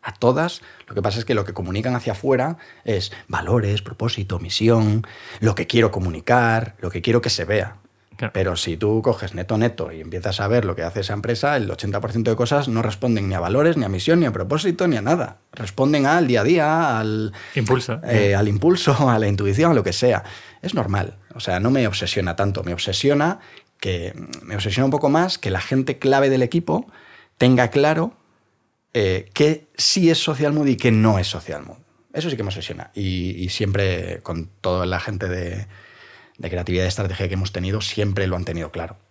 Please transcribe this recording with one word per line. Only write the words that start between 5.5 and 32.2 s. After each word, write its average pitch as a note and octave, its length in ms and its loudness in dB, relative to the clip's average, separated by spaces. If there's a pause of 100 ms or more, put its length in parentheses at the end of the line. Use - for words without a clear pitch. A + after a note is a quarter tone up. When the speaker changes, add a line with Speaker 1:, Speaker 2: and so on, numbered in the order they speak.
Speaker 1:
que - 120 -4
quiero A#2 240 2
comunicar, A2+ 880 0
lo F2+ 120 -6
que F2 100 -8
quiero A#2+ 200 2
que A#2+ 80 -4
se F2+ 140 -2
vea. F#2+ 340 -2 (400)
Speaker 2:
Claro. A2 160 -6
Speaker 1:
Pero F#2+ 220 0
si D#2+ 220 -4
tú G#2+ 240 2
coges G#2+ 340 -2
neto, F#2 220 -2
neto G#2+ 340 -2
y D#2+ 80 -14
empiezas F2+ 400 -6
a G2+ 80 -2
ver A#2 160 2
lo F2+ 100 -2
que D#2+ 100 -6
hace F2+ 180 -4
esa F#2+ 120 -6
empresa, A#2 440 -2
el G#2 120 -2
ochenta G2+ 300 -6
por G#2+ 140 -6
ciento A2+ 180 0
de A2 60 0
cosas C3+ 320 0
no A2+ 120 0
responden G#2+ 460 0
ni F#2+ 80 -2
a E2+ 60 -2
valores, C#3 340 2
ni C#3 80 0
a G2 60 -2
misión, D#3 320 2
ni D#3 40 4
a A#2 60 0
propósito, D#3 560 -2
ni D3+ 80 2
a G#2+ 60 -2
nada. C#3 380 -2 (120)
Responden C3+ 540 0
al E3 200 4
día A#2+ 140 4
a G#2 60 2
día, D#3 540 2
al G#2+ 340 -2 (220)
Speaker 2:
Impulso. B2 500 0
Speaker 1:
eh, G#2 300 4
al G#2+ 120 4
impulso, C#3+ 480 4
<laughs> C3+ 140 4
a A2 100 4
la G#2+ 80 2
intuición, G2+ 440 2
a - 20 4
lo A2 100 4
que F#2 80 0
sea. A#2+ 320 2 (380)
Es - 120 -6
normal. G2 440 -2 (160)
O - 80 -12
sea, F2+ 180 -2
no A2+ 120 2
me C3 160 2
obsesiona F2 500 -2
tanto. F#2+ 260 0
Me E2+ 100 -4
obsesiona C#3+ 640 0 (420)
que, F2+ 320 -4 (300)
me - 120 -8
obsesiona G#2 300 0
un C3+ 60 2
poco C#3+ 180 2
más E3+ 280 2
que - 140 -6
la F#2 80 0
gente C3 400 -2
clave C#3 300 4
del C3 140 2
equipo E3+ 460 -2 (480)
tenga B2 320 6
claro, D#3 440 2 (800)
eh, G2 400 0
qué D#3 420 2
sí - 340 4
es E3 100 4
social D3 340 0
mood D3+ 140 2
y B2+ 100 4
qué B2+ 140 2
no A2 280 6
es F#2 80 0
social D2 380 -8
mood. - 120 -18 (360)
Eso D#3+ 160 -4